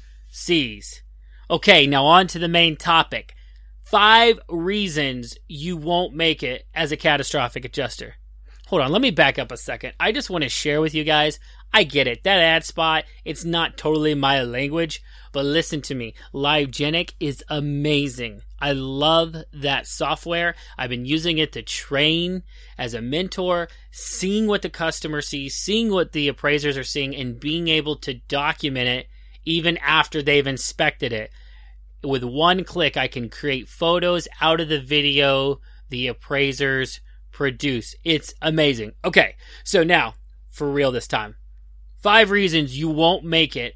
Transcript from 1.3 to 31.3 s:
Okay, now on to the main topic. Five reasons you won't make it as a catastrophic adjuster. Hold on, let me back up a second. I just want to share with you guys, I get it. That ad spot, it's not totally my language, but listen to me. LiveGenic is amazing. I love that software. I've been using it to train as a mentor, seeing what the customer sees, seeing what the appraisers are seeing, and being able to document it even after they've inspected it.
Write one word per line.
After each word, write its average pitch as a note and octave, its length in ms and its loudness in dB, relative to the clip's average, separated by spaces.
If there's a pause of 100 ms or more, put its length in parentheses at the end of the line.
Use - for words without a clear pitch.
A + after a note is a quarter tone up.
Okay, E3+ 360 6
now C#3 200 4
on F3+ 220 8
to E3+ 100 -8
the E3+ 100 -2
main E3+ 260 4
topic. D#3 600 0 (500)
Five A3+ 640 6
reasons E3 880 -2 (100)
you E3 300 -8
won't E3+ 380 -2
make D#3+ 280 0
it B2+ 300 -6
as D#3 180 -2
a D3+ 60 -2
catastrophic C#3 720 0
adjuster. A#2+ 480 -8 (540)
Hold F3+ 120 2
on, C3+ 120 2
let A3 100 2
me C4+ 80 2
back C#3+ 280 2
up C3 140 -8
a A#2 60 -10
second. B2+ 420 -10
I F3+ 100 2
just A#3+ 200 -4
want E3+ 140 -2
to B2+ 40 -4
share D3+ 320 -2
with D#3 140 0
you D#3 100 -2
guys, D3+ 340 0 (320)
I G#3+ 140 6
get C#3+ 220 2
it. A#2+ 180 -4
That G3 140 4
ad E3 260 4
spot, D#3+ 400 0 (220)
it's D3+ 180 -8
not E3 320 -2
totally D#3 380 0
my C#3 280 2
language, C#3+ 600 -4 (300)
but C#3 120 -2
listen D3 380 -2
to C#3+ 120 -8
me. A#2 200 -8 (200)
LiveGenic D3 840 0
is C#3+ 280 -6
amazing. C#3+ 920 -2 (200)
I C#3+ 120 -2
love D3 640 0 (180)
that C#3 320 -4
software. E3+ 680 -4 (220)
I've B2+ 140 -6
been B2 140 -6
using D#3+ 340 0
it D3 140 -2
to A#2 100 -10
train E3 800 -2 (340)
as B2 160 -6
a A#2 80 -8
mentor, F3 680 -2 (220)
seeing G#3 580 -2
what G3+ 140 0
the F3+ 80 -6
customer D#3 520 -4
sees, C#3 320 -8
seeing A3 360 0
what F#3 220 0
the D3 160 0
appraisers C#3+ 480 0
are C3+ 80 -6
seeing, C#3 300 -4
and B2 240 -8
being D#3+ 300 -4
able D3+ 280 0
to C#3 180 -8
document C#3 760 -4
it B2+ 180 -4 (380)
even E3 340 -2
after D3+ 440 0
they've C#3+ 240 2
inspected C3+ 640 -4
it. A2 180 -8 (720)